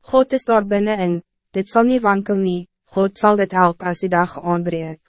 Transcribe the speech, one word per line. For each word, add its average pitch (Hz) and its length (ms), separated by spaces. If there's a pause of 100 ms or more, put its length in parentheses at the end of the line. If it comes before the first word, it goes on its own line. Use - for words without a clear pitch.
God 262 320
is 262 120
daar 220 200
binne-in, 196 560 (320)
dit 196 160
sal 233 160
nie 254 160
wankel 202 360
nie, 180 320 (260)
God 196 240
sal 208 180
dit 196 160
help 180 300
as 175 180
die 190 80
dag 175 300
aanbreek. 170 720